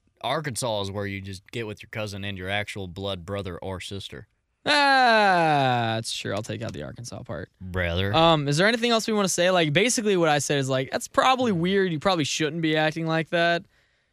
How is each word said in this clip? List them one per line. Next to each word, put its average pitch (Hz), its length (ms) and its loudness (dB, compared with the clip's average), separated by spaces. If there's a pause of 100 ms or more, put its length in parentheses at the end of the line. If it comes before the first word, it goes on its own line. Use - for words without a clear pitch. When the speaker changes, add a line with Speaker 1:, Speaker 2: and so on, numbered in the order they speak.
(200)
Speaker 1:
Arkansas 123 600 -2
is 98 100 -6
where 101 140 -4
you 98 140 -6
just 95 300 -14
get 117 160 -8
with 104 160 -12
your - 80 -20
cousin 101 340 -8
and 101 140 -8
your 92 100 -8
actual 101 380 -4
blood 95 400 -8
brother 95 320 -6
or 92 220 -8
sister. - 480 -12 (400)
Speaker 2:
Ah, 190 1300 4
that's 113 220 -6
true. 107 180 -4
I'll 104 80 -2
take 110 180 -8
out 107 120 -6
the 73 100 -8
Arkansas 117 400 -12
part. - 280 -10 (100)
Speaker 1:
Brother. 92 520 0
Speaker 2:
Um, 156 360 4
is 143 80 2
there 180 100 4
anything 233 240 0
else 226 160 0
we 226 60 0
wanna 202 160 2
say? 175 240 2
Like, 165 200 4
basically 208 440 2
what 165 120 4
I 147 120 4
said 143 180 0
is, 135 100 -2
like, 135 220 0
that's - 160 -4
probably 254 460 2
weird. 185 400 2
You 151 80 -4
probably 175 240 2
shouldn't 156 380 -2
be 156 140 2
acting 156 300 0
like 160 220 -2
that. 170 360 0 (480)